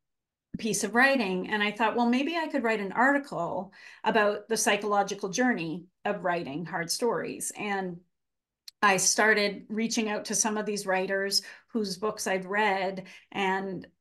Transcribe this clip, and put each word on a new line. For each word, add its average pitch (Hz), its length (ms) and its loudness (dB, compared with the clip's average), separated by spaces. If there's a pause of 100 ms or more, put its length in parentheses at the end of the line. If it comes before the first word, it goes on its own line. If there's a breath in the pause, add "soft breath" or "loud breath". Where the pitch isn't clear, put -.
(560)
piece 214 280 -2
of 202 100 -6
writing. 226 560 2
And 208 140 0
I 208 80 0
thought, 214 240 0
well, 240 120 2
maybe 285 280 0
I 311 100 -2
could 285 160 -2
write 220 160 2
an 196 140 -4
article 202 800 0 (320 soft breath)
about 208 440 2
the 226 80 0
psychological 208 720 0
journey 185 580 -2 (180)
of 196 180 -2
writing 175 420 -2
hard 170 280 -4
stories. - 640 -2
And 190 400 -4 (800)
I 196 180 6
started 208 680 4
reaching 220 420 -2
out 208 160 -4
to 208 100 -2
some 208 200 0
of 214 80 -2
these 202 220 -4
writers 196 560 0 (300 loud breath)
whose 202 240 -2
books 214 320 -4
I'd 190 160 0
read 190 640 0 (240 soft breath)
and 190 520 -2 (160)